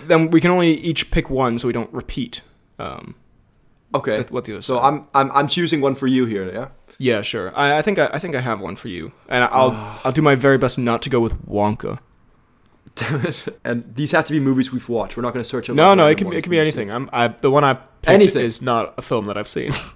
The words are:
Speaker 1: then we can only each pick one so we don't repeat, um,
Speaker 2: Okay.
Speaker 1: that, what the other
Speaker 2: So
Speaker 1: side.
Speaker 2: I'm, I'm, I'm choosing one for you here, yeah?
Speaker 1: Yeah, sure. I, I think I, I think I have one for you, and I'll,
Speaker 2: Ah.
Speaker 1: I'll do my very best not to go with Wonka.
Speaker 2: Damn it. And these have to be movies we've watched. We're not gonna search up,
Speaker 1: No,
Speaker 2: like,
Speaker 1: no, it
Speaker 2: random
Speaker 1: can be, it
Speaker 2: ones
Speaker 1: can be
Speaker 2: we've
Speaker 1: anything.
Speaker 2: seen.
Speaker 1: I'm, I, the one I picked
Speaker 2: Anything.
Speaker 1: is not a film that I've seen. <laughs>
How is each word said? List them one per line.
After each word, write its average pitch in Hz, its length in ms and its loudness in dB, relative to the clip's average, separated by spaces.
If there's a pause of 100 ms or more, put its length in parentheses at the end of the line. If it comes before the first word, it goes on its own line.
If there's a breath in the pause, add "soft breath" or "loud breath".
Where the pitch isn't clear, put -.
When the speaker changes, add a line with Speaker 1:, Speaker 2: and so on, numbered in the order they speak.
Speaker 1:
then 160 240 4
we 165 100 6
can 175 100 4
only 175 220 4
each 156 380 -4
pick - 180 0
one 127 280 0
so 120 100 -4
we 117 60 0
don't 117 200 -6
repeat, - 480 -10 (360)
um, - 380 -12 (800)
Speaker 2:
Okay. 127 240 -2
Speaker 1:
that, 123 140 -8
what - 120 -6
the 107 100 -12
other 95 80 -10
Speaker 2:
So 131 140 -4
Speaker 1:
side. 120 100 4
Speaker 2:
I'm, 160 280 0
I'm, 135 180 2
I'm 143 160 2
choosing 165 340 0
one 135 140 2
for 131 120 -2
you 127 180 2
here, 98 280 -4
yeah? 117 140 -10 (300 soft breath)
Speaker 1:
Yeah, 113 240 0
sure. 98 360 -6
I, 143 200 2
I 156 40 2
think 196 180 0
I, 147 140 2
I 160 60 -6
think 175 160 -6
I 123 60 -4
have 113 200 -4
one 95 160 -10
for - 120 -16
you, 87 220 -10 (180)
and 123 160 2
I'll, 131 280 4
Speaker 2:
Ah. 107 320 -12
Speaker 1:
I'll 131 80 0
do 156 80 0
my 143 140 6
very 135 220 4
best 127 220 0
not 117 240 -2
to - 60 -6
go 131 120 0
with - 240 -4
Wonka. 104 540 -2 (960)
Speaker 2:
Damn 131 300 -4
it. - 200 -8 (180)
And 120 320 -6
these 143 160 -4
have 165 140 2
to 151 80 -6
be 156 80 0
movies 131 320 0
we've 123 160 -8
watched. 107 280 -2
We're 117 60 -6
not 120 100 -4
gonna 120 120 -6
search 123 240 -6
up, 123 80 -4
Speaker 1:
No, 165 120 8
Speaker 2:
like, 196 80 8
Speaker 1:
no, 170 60 6
it 151 40 8
Speaker 2:
random 156 100 4
Speaker 1:
can 185 120 -4
be, - 20 -6
it 165 40 -6
Speaker 2:
ones 160 80 -6
Speaker 1:
can 175 80 -10
be 170 60 2
Speaker 2:
we've 156 40 4
Speaker 1:
anything. 135 260 -2
Speaker 2:
seen. 104 80 -8
Speaker 1:
I'm, 135 180 -8
I, 120 160 2
the 139 220 -2
one 143 120 4
I 135 120 4
picked - 340 -10
Speaker 2:
Anything. 175 360 6
Speaker 1:
is 113 160 -4
not 117 360 -2
a 123 40 -8
film 110 260 -2
that 101 100 -6
I've 104 120 -8
seen. - 280 -4
<laughs> - 60 -12 (120)